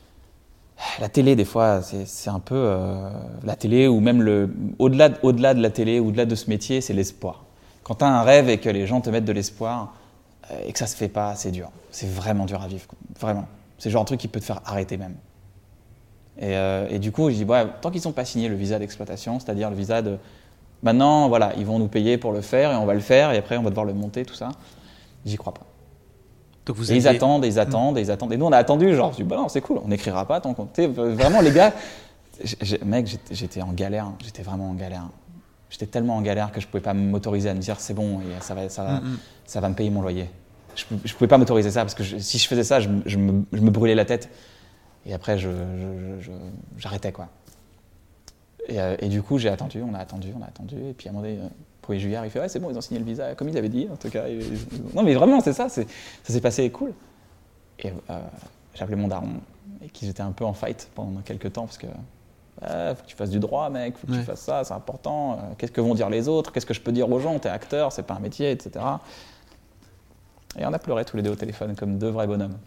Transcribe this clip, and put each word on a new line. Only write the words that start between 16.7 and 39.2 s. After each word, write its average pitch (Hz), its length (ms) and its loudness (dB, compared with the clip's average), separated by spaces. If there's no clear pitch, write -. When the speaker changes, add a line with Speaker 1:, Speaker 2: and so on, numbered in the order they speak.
Speaker 1:
et 104 100 -4
du 104 120 -2
coup, 156 180 2
je 120 60 2
dis, « 107 100 -2
Ouais, 117 200 4
tant 175 100 -4
qu'ils 175 160 -6
ont 156 60 -4
pas 127 120 -4
signé 117 240 -2
le 104 60 -2
visa 101 240 -2
d'exploitation, 104 600 -8
c'est-à-dire 107 300 -4
le 101 60 -6
visa 98 260 -2
de, 101 160 -4
maintenant, 139 440 6
voilà, 113 300 4
ils 104 80 -2
vont 110 140 0
nous 107 80 2
payer 113 320 4
pour 120 120 -2
le 104 100 -2
faire 135 300 2
et 131 40 2
on 107 100 2
va 101 80 4
le 104 60 2
faire 135 320 6
et 113 60 4
après 117 200 0
on 120 60 0
va 107 60 2
devoir 107 160 0
le 101 80 -2
monter, 104 320 -4
tout - 100 -14
ça. » 117 140 -10
J'y 104 120 -4
crois - 160 -10
pas. - 120 -20
Speaker 2:
Donc 117 80 -4
vous 110 160 -2
Speaker 1:
Et 120 60 8
ils 127 100 6
Speaker 2:
aviez 123 100 8
Speaker 1:
attendent, 139 280 4
et - 20 2
ils 104 80 0
Speaker 2:
Hmm. 110 40 4
Speaker 1:
attendent, 131 380 2
et 113 40 2
ils 101 100 0
attendent. 113 220 -2
Et 120 40 0
nous, 151 80 2
on 165 60 2
a 131 60 6
attendu, 151 360 6
genre, 131 200 4
je - 40 -12
dis, « 101 80 -4
Bah - 120 -2
non, - 100 0
c'est 135 140 -2
cool, - 220 -2
on 104 40 -8
n'écrira 101 400 -2
pas 170 140 0
tant 127 120 -4
qu'on, » 107 200 -8
tu 165 80 0
sais, 170 60 6
v-, 120 260 0
vraiment, 143 260 6
les 156 120 8
gars, 185 220 8
j'ai, 110 180 -8
j'ai, 101 220 0
mec, 110 240 0
j'étais, 98 260 -10
j'étais 92 280 -8
en 90 100 -6
galère, 98 400 -4
j'étais 107 220 -14
vraiment 95 260 -6
en 92 40 -6
galère. 92 340 -10
J'étais - 180 -10
tellement 117 300 -2
en 107 40 -2
galère 104 300 0
que 107 80 -8
je - 80 -8
pouvais 98 160 -4
pas 101 100 0
m'autoriser 101 560 0
à 95 40 0
me 95 60 -4
dire, « 101 200 -4
C'est - 140 -8
bon, 101 260 -2
et 90 220 -8
ça - 120 -10
va, 95 140 -6
ça 95 160 -8
va, 135 160 -2
Speaker 2:
Hmm, 127 140 -6
hmm. 120 40 -6